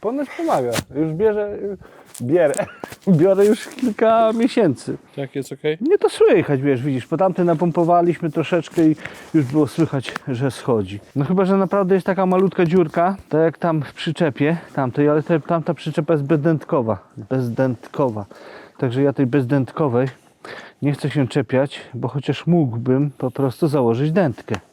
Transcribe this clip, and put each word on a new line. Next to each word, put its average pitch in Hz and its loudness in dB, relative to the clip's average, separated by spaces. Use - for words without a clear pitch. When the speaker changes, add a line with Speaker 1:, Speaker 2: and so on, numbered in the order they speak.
Speaker 1:
Ponoć 262 -4
pomaga. 180 0
Już 156 -2
bierze, 208 -2
bierę. 143 2
<laughs> - -10
Biorę 190 4
już 214 2
kilka 226 0
miesięcy. 202 0
Speaker 2:
Tak, 139 -10
jest 139 -8
okej? 151 -4
Speaker 1:
Nie 339 2
to 403 2
słychać, 185 4
wiesz, 135 2
widzisz, 135 -2
po 160 -4
tamte 190 2
napompowaliśmy 170 2
troszeczkę 165 0
i 156 4
już 156 2
było 143 2
słychać, 147 -2
że 131 -2
schodzi. 101 -2
No 139 0
chyba, 190 2
że 196 2
naprawdę 196 2
jest 180 0
taka 190 0
malutka 185 2
dziurka, 170 2
tak 151 2
jak 160 0
tam 160 -2
w - -12
przyczepie 156 -2
tamtej, 143 0
ale 151 2
te, 170 0
tamta 165 -2
przyczepa 156 -2
jest 143 0
bezdętkowa, 143 0
bezdętkowa. 123 -2
Także 131 -2
ja 139 2
tej 139 0
bezdętkowej 131 0
nie 139 0
chcę 139 -4
się 127 0
czepiać, 135 -2
bo 120 -6
chociaż - -6
mógłbym 135 2
po 127 -4
prostu 139 -2
założyć 131 0
dętkę. 156 -2